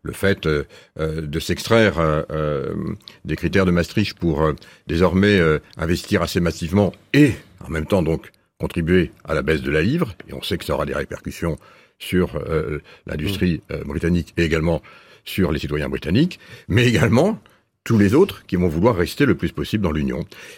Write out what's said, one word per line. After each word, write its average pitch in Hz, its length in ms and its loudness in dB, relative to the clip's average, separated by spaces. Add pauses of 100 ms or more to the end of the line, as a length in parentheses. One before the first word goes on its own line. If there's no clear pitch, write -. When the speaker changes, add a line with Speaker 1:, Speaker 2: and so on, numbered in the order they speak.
Speaker 1:
le - 100 -8
fait, - 320 -2
euh, 73 180 0 (360)
euh, 78 220 -4
de 76 180 -6
s'extraire, 95 600 2
euh, 78 320 2
euh, 76 440 -4 (500)
des 98 100 -4
critères 95 300 0
de 90 60 4
Maastricht 87 460 0
pour, 78 260 0
euh, 76 100 2 (340)
désormais, 92 520 4
euh, 78 200 4 (180)
investir 85 440 -2
assez 85 180 -2
massivement 87 540 0 (200)
et, 139 200 6 (300)
en - 60 -14
même 78 160 -4
temps, 95 180 2
donc, 80 280 -4 (280)
contribuer 85 520 0 (120)
à 76 100 -8
la 73 80 0
baisse 73 200 0
de 65 100 -4
la 78 100 2
livre. 127 320 -2 (140)
Et 69 60 -16
on 67 80 -12
sait - 160 -4
que - 80 -12
ça 78 80 -4
aura 71 120 -2
des 69 100 -6
répercussions 82 600 -6 (420)
sur, 90 360 0
euh, 78 440 -4 (260)
l'industrie, 90 640 -2
Speaker 2:
Mmh. 78 40 -10
Speaker 1:
euh, 73 120 -8
britannique 82 520 -2
et 85 60 2
également 80 380 0 (440)
sur 87 260 -2
les 73 80 -2
citoyens 73 300 -6
britanniques, 95 500 0 (280)
mais 120 200 2
également 123 520 2 (440)
tous 117 140 2
les 101 160 4
autres 185 340 2
qui - 80 -4
vont 90 120 2
vouloir 90 280 2
rester 87 300 0
le 104 100 4
plus 85 160 -4
possible - 320 -4
dans 82 80 0
l'Union. 71 340 -4 (320)